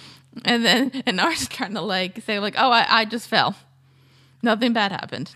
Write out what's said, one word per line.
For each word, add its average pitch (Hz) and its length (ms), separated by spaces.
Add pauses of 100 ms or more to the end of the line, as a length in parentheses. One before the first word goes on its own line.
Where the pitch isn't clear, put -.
(460)
And 233 180
then, 247 420
and 196 120
Nara's 262 320
trying 185 240
to, 208 80
like, 185 420
say, 208 160
like, 202 180
"Oh, 262 140
I, 226 140 (160)
I 220 40
just 220 220
fell. 165 280 (840)
Nothing 233 300
bad 202 220
happened." - 420